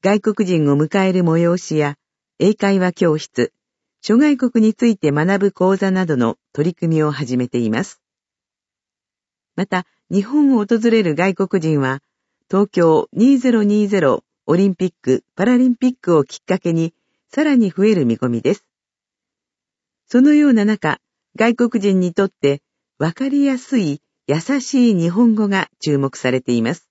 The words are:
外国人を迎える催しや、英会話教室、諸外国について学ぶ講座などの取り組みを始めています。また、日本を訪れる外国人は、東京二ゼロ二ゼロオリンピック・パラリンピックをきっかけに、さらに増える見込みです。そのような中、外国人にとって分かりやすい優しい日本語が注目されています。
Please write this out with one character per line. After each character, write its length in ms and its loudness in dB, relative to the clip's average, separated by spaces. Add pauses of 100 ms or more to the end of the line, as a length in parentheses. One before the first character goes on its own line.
外 180 0
国 260 -2
人 260 0
を 40 2
迎 280 0
え 80 0
る 100 0
催 340 0
し 200 -6
や、 200 -2 (420)
英 160 2
会 240 0
話 140 0
教 260 0
室、 340 -4 (500)
諸 160 0
外 180 2
国 300 0
に 60 2
つ 140 -2
い 100 2
て 140 -2
学 300 0
ぶ 120 0
講 240 0
座 140 -2
な 160 -2
ど 100 -2
の 220 -2 (140)
取 180 -2
り 40 -10
組 220 -2
み 60 2
を 80 0
始 260 -6
め 120 -4
て 100 -4
い 120 -2
ま 120 -2
す。 180 -14 (1600)
ま 100 -4
た、 180 -6 (240)
日 140 -2
本 340 2
を 80 0
訪 140 -2 (120)
れ 120 2
る 140 0
外 180 -2
国 260 -2
人 200 0
は、 220 -4 (460)
東 220 0
京 420 2
二 260 4
ゼ 120 0
ロ 140 2
二 240 0
ゼ 120 0
ロ 220 0 (240)
オ 80 0
リ 140 2
ン 80 -4
ピ 100 -4
ッ 160 -6
ク・ 220 -2 (100)
パ 120 -2
ラ 120 2
リ 100 2
ン 80 0
ピ 120 -2
ッ 120 -4
ク 160 0
を 60 2
き 140 -8
っ 100 -18
か 140 -2
け 120 -4
に、 220 -2 (340)
さ 140 -4
ら 140 0
に 140 2
増 160 0
え 100 4
る 100 0
見 100 0
込 120 -4
み 140 -4
で 120 0
す。 100 -16 (1400)
そ 140 2
の 140 4
よ 140 4
う 40 4
な 120 2
中、 360 -2 (340)
外 220 0
国 260 -2
人 180 0
に 140 -2
と 120 0
っ 40 -6
て 320 -2 (360)
分 140 -2
か 160 -6
り 160 0
や 140 -2
す 200 -4
い 220 -4 (260)
優 140 -2
し 520 0
い 20 2
日 160 0
本 240 2
語 140 -2
が 200 -2 (120)
注 180 -2
目 180 -4
さ 140 -4
れ 100 -2
て 120 -4
い 100 0
ま 120 -2
す。 160 -20